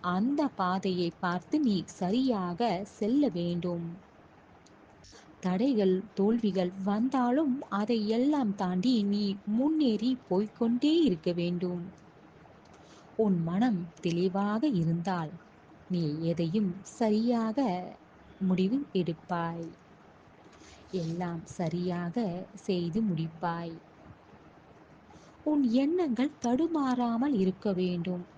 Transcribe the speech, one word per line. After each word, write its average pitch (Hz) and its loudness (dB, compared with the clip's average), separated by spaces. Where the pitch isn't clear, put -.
அந்த 254 0
பாதையை 185 0
பார்த்து 180 -2
நீ 214 2
சரியாக 202 0
செல்ல 254 2
வேண்டும். 175 -2
தடைகள், 190 2
தோல்விகள் 196 2
வந்தாலும் 247 2
அதை 214 0
எல்லாம் 247 2
தாண்டி 185 2
நீ 202 0
முன்னேறி 247 2
போய்க்கொண்டே 233 0
இருக்க 180 2
வேண்டும். 175 -2
உன் 208 4
மனம் 185 2
தெளிவாக 190 0
இருந்தால் 165 0
நீ 175 0
எதையும் 170 0
சரியாக 226 0
முடிவு 190 2
எடுப்பாய், 170 -2
எல்லாம் 170 -4
சரியாக 175 -2
செய்து 180 -2
முடிப்பாய். 170 -4
உன் 294 2
எண்ணங்கள் 285 0
தடுமாறாமல் 254 0
இருக்க 190 0
வேண்டும். 180 -2